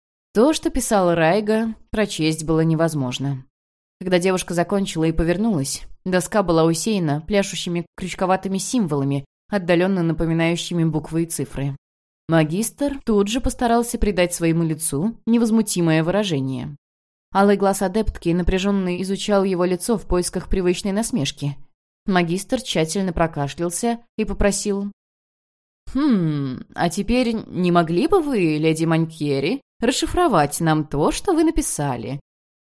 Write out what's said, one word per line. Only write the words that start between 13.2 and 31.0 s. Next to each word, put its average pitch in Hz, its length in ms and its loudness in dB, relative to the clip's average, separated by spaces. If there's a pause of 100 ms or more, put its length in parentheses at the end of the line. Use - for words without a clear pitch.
же 240 120 -2
постарался 233 580 0
придать 180 360 2
своему 165 300 2
лицу 160 600 -2
невозмутимое 214 800 2
выражение. 147 720 -2 (580)
Алый 202 220 6
глаз 196 240 2
адептки 196 480 -2
напряженно 185 720 0
изучал 196 440 0
его 185 200 0
лицо 180 320 0
в - 100 -6
поисках 180 440 -2
привычной 185 420 0
насмешки. 151 640 -4 (480)
Магистр 185 560 0
тщательно 170 540 -2
прокашлялся 170 840 -2 (180)
и 220 60 -2
попросил: 202 680 0 (1040)
Хм, 160 720 0 (100)
а 170 160 0
теперь 233 420 0
не 180 400 -2
могли 175 340 2
бы 381 140 4
вы, 196 380 0
леди 160 260 2
Манкьери, 160 760 0 (200)
расшифровать 240 800 0
нам 156 260 2
то, 151 240 0